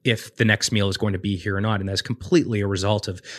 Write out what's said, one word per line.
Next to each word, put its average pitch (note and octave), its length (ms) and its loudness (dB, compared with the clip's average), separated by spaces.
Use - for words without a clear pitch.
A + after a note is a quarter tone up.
if - 320 0
the A#2 80 4
next G#2+ 260 2
meal G2+ 160 2
is F#2+ 80 0
going G#2+ 180 0
to F#2 60 -4
be G2+ 160 -2
here F#2+ 200 -4
or G2 60 -2
not." G#2+ 200 0
And G2 80 -4
that's G2 120 -2
completely A#2 600 0
a G2+ 60 0
result G2 420 0
of, F2 120 -8